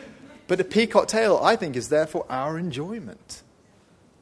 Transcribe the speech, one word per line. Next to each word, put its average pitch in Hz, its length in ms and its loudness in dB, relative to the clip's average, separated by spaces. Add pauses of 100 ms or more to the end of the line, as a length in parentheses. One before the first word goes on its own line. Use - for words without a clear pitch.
(480)
But 180 120 0
a 180 40 2
peacock 220 440 2
tail, 214 340 2
I 202 140 4
think, 151 200 -4
is 113 120 -4
there 151 180 2
for 165 220 -6
our 139 300 -4
enjoyment. 165 840 -10 (800)